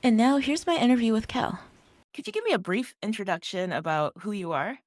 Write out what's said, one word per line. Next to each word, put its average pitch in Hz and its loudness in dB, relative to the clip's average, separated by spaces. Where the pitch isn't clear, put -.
And 247 4
now 247 6
here's 285 0
my 339 2
interview 247 4
with 220 0
Cal. - -4
Could - -12
you - -10
give 427 -4
me 440 0
a - 2
brief 190 -4
introduction 190 -4
about 156 -2
who 196 -8
you 185 -6
are? 180 -4